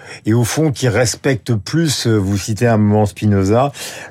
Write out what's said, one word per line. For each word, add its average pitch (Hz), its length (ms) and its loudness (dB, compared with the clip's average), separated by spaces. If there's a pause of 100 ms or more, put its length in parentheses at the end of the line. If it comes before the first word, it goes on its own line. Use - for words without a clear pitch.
(260)
et 107 80 2
au 120 120 2
fond 151 260 0
qu'ils 127 180 -2
respectent 120 640 0
plus, 147 520 -2
euh, 110 100 4
vous 101 200 0
citez 110 300 -2
un 117 100 4
moment 104 280 2
Spinoza, 104 680 0 (400)